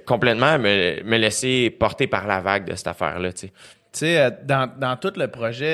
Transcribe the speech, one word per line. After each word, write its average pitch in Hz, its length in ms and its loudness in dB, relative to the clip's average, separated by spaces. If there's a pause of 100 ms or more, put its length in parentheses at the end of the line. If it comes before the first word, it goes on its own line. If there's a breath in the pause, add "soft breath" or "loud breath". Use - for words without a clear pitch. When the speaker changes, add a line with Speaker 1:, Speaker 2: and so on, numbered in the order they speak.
Speaker 1:
complètement 123 540 2
me, 95 440 2
me 113 140 2
laisser 117 540 2
porter 113 340 0
par 101 220 -2
la 98 120 2
vague 95 300 0
de 87 60 -6
cette - 120 -10
affaire-là, 87 460 -4
tu - 140 -16
sais. - 0 -
Speaker 2:
Tu - 520 -18
sais, 165 200 2
euh, 131 100 6 (140)
dans, 135 340 0
dans 127 180 -2
tout 190 200 -4
le 151 120 -2
projet, 117 460 -6